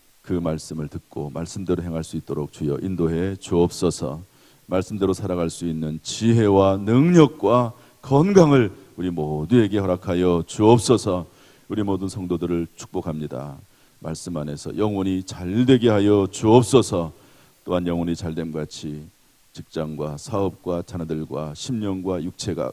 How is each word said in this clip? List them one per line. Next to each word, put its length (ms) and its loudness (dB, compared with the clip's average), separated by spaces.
그 120 -6
말씀을 540 -4
듣고 440 -12
말씀대로 520 -6
행할 200 -6
수 120 -12
있도록 380 -8
주여 280 -4
인도해 560 -2
주옵소서. 840 -2
말씀대로 460 -2
살아갈 360 -4
수 160 -10
있는 380 -6
지혜와 720 4
능력과 960 4
건강을 720 6
우리 140 -4
모두에게 720 2
허락하여 680 0
주옵소서. 800 2
우리 140 -2
모든 240 -2
성도들을 600 -4
축복합니다. 800 -8
말씀 380 -10
안에서 400 -10
영혼이 460 -2
잘 420 -2
되게 240 6
하여 420 4
주옵소서. 800 4
또한 220 -2
영혼이 280 -2
잘 200 -8
됨 160 -6
같이 540 -10
직장과 640 -8
사업과 680 -4
자녀들과 720 -8
심령과 680 -6
육체가 500 -6